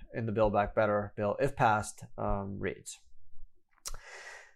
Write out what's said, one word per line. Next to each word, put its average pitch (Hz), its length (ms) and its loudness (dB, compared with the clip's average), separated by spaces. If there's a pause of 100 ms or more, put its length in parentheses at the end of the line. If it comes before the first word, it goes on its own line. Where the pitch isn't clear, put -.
(120)
in 120 140 -4
the 110 60 -2
Build 107 200 4
Back 104 220 2
Better 104 420 2
bill, 101 220 0
if 139 160 2
passed, 107 500 2 (140)
um, 101 400 -2
reads. - 400 -6 (1600)